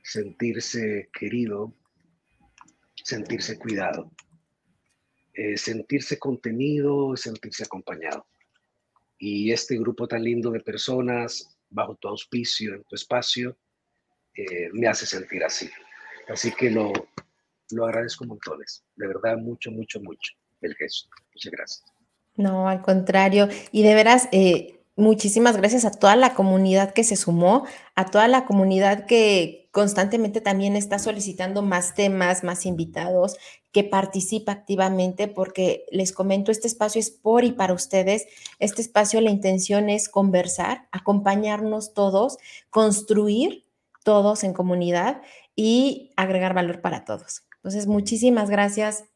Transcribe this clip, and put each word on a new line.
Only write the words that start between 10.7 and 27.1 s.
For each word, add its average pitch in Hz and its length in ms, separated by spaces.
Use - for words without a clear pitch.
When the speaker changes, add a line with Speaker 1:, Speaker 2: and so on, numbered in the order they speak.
Speaker 1:
bajo 107 260
tu - 120
auspicio, 107 680
en - 80
tu - 120
espacio, 123 600
eh, 90 380
me 117 160
hace 107 180
sentir 90 380
así. - 260
Así 110 240
que 127 160
lo, 107 240
lo 113 140
agradezco 117 380
montones. 104 640
De 101 120
verdad, 113 300
mucho, 117 340
mucho, 110 280
mucho 90 340
el 78 140
gesto. - 340
Muchas - 180
gracias. - 420
Speaker 2:
No, 190 340
al 185 120
contrario. 196 680
Y 214 100
de 214 120
veras, 233 360
eh, 180 440
muchísimas 214 580
gracias 226 280
a 202 60
toda 202 240
la 240 180
comunidad 190 580
que 226 120
se 208 140